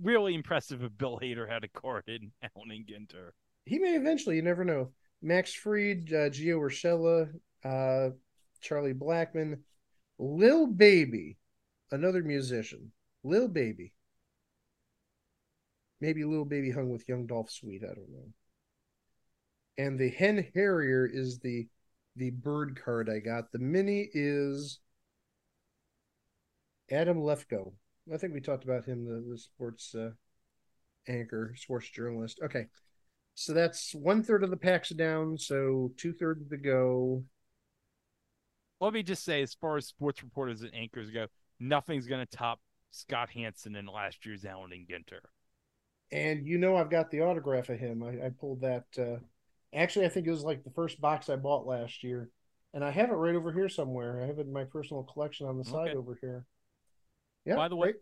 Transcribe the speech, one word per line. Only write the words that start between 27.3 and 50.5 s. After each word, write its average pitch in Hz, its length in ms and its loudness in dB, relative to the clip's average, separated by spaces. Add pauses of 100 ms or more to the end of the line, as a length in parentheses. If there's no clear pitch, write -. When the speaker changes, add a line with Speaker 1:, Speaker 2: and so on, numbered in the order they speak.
Speaker 2:
I 160 40 -4
think 170 160 -6
we 139 80 -6
talked 135 220 -4
about 127 220 -2
him, 120 200 -6
the, 117 240 -6
the 120 80 -8
sports, - 560 -12
uh, 113 180 -6 (960)
anchor, 117 500 -4
sports 123 320 -6
journalist. 113 540 -6
Okay. 127 220 -4 (680)
So - 180 -6
that's 170 420 2
one 185 260 4
third 214 220 4
of 190 60 2
the 180 80 -2
packs 180 320 4
down, 160 480 0
so 135 580 2
two 170 160 -4
thirds 160 380 -2
to 147 80 -6
go. 127 680 4 (1600)
Speaker 1:
Let 208 100 2
me 214 120 0
just 175 200 -4
say, 147 180 0
as 131 120 -2
far 156 240 -2
as 139 80 -4
sports - 380 -4
reporters 123 380 -6
and 117 140 -12
anchors 113 340 -10
go, 110 180 -4 (300)
nothing's 139 500 0
gonna 127 180 -4
top 117 340 -4 (320)
Scott 120 380 -4
Hansen 110 480 -10
in 101 80 -10
last 98 400 -8
year's 104 180 -10
Allen 95 300 -12
and 90 140 -16
Ginter. 87 320 -14 (920)
Speaker 2:
And 151 340 -2
you 170 120 0
know 185 180 6
I've 160 140 4
got 160 220 2
the 151 100 0
autograph 143 480 0
of 117 100 -4
him. 117 240 -4
I, 123 220 -6
I 131 40 -4
pulled 131 320 -8
that, 127 240 -2 (120)
uh, 120 220 -4 (540)
actually, 175 320 4
I 165 40 2
think 170 180 0
it 165 40 2
was, 151 120 -2
like, 147 200 -4